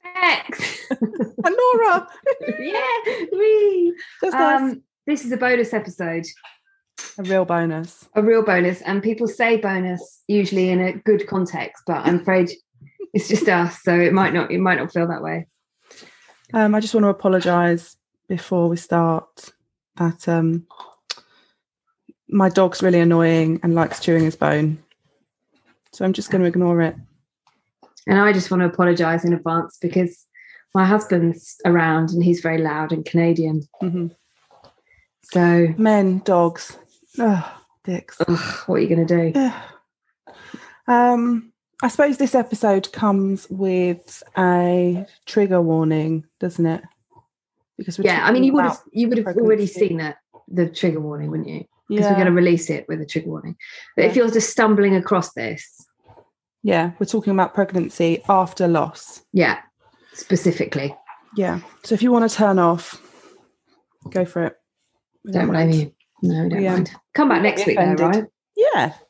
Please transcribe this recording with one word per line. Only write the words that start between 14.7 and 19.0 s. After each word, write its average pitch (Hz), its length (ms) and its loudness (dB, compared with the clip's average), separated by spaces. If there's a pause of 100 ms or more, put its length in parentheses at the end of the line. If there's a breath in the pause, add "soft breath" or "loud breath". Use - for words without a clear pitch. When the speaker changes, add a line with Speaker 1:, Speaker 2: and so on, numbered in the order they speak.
Speaker 1:
not 147 140 -6
feel 170 140 -2
that 160 140 -8
way. 160 260 -8 (1040 soft breath)
Speaker 2:
Um, 214 200 2
I 214 60 2
just 214 140 -6
want 214 100 4
to 202 60 4
apologise 175 880 0 (320)
before 175 400 -2
we 170 80 -2
start 165 720 -2 (460)